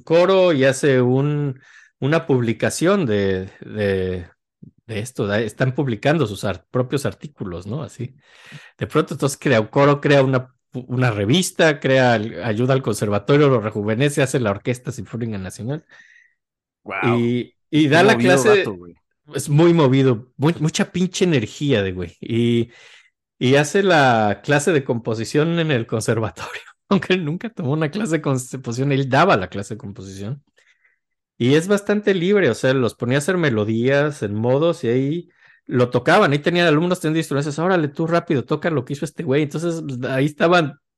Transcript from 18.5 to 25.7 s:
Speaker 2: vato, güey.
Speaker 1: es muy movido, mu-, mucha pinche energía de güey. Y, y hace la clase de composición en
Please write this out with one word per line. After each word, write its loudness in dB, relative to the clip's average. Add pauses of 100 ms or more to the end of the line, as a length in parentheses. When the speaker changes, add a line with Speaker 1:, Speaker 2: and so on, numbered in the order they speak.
Speaker 2:
vato, -2
güey. -18 (400)
Speaker 1:
es -6
muy 6
movido, 2
mu-, 0
mucha -2
pinche -2
energía 0
de -2
güey. -10
Y, 0 (680)
y 2
hace 0
la 2
clase 0
de 0
composición -2
en -2